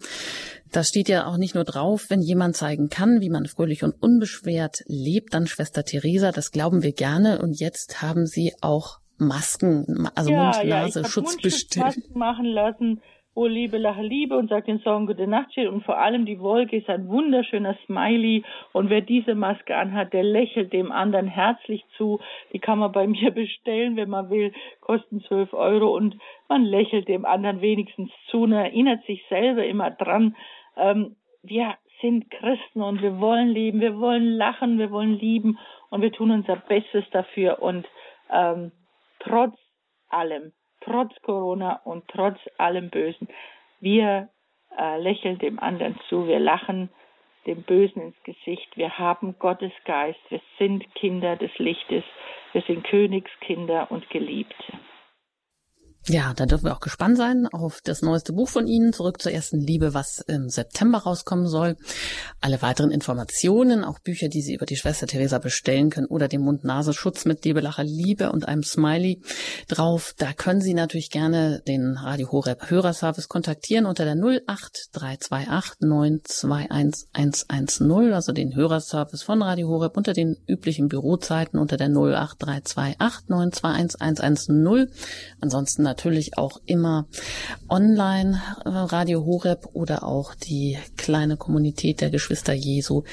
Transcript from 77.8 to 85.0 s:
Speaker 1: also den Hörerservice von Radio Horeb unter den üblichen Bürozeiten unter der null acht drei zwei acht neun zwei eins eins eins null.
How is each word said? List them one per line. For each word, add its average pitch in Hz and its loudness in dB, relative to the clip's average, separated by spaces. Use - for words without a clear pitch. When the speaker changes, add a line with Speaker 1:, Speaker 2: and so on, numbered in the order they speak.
Speaker 1:
also 175 -2
den 131 -2
Hörerservice 156 -2
von 214 2
Radio 175 -2
Horeb 165 0
unter 202 0
den 165 2
üblichen 156 0
Bürozeiten 160 0
unter 147 0
der 139 2
null 143 4
acht 147 -2
drei 143 -4
zwei 139 -4
acht - -2
neun 175 2
zwei - -2
eins 175 0
eins 156 0
eins 147 2
null. 190 4